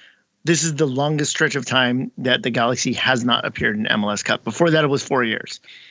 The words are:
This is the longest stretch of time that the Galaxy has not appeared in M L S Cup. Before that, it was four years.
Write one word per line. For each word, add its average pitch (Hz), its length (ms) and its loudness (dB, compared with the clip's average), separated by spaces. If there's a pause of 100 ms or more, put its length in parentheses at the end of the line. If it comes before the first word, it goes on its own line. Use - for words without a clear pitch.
(440)
This 165 200 2
is 160 120 -2
the 147 120 2
longest 143 420 0
stretch 151 260 0
of 131 100 -4
time 127 520 0
that 123 240 0
the 127 80 -2
Galaxy 120 440 0
has 127 300 2
not 123 220 2
appeared 110 320 -2
in 107 80 -2
M 107 180 0
L 104 60 0
S 101 140 -4
Cup. 107 200 -2
Before 165 280 0
that, 156 120 4
it 147 40 2
was 135 160 0
four 131 200 0
years. - 360 -6 (320)